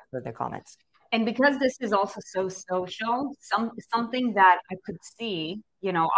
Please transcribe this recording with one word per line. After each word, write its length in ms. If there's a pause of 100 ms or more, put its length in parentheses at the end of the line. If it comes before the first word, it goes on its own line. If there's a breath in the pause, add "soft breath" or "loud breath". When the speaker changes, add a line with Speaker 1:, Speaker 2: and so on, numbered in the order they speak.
(120)
Speaker 1:
or 100
the 100
comments. 460 (340)
Speaker 2:
And 140
because 320
this 220
is 120
also 320
so 240
social, 920
some, 320 (200)
something 420
that 240 (120)
I 60 (100)
could 160
see, 580 (200)
you 120
know, 260